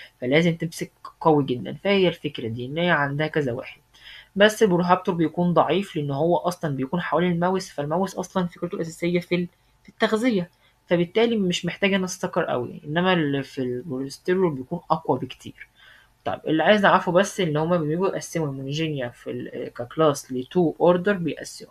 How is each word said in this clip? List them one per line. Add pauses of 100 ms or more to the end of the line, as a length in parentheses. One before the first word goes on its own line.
(220)
فلازم
تمسك (300)
قوي
جدًا.
فهي
الفكرة
دي
إن
هي
عندها
كذا
واحد، (540)
بس
البروهابتور
بيكون
ضعيف،
لأن
هو
أصلًا
بيكون
حوالين
الماوس،
فالماوس
أصلًا
فكرته
الأساسية
في
ال-، (360)
في
التغذية، (380)
فبالتالي
مش
محتاج
أنا
السكر
قوي،
إنما
اللي
في
البروستيرول
بيكون (120)
أقوى
بكتير. (580)
طيب،
اللي
عايز
أعرفه
بس
إن
هما
بيجوا
يقسموا
المونوجينيا
في
ال-،
ككلاس
لتو
أوردر،
بيقسم-،